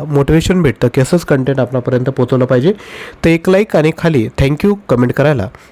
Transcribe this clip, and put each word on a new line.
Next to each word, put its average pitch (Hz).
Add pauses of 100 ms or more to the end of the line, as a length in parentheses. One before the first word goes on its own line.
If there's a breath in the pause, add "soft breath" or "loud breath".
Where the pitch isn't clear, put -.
मोटिवेशन 156
भेटतं 127
की 135
असंच 165
कंटेंट 135
आपणापर्यंत 123
पोहोचवलं 127
पाहिजे. 135 (520 loud breath)
तर 170
एक 165
लाईक 196
आणि 156
खाली 143 (120)
thank 143
you 202 (140)
कमेंट 123
करायला 135 (220 loud breath)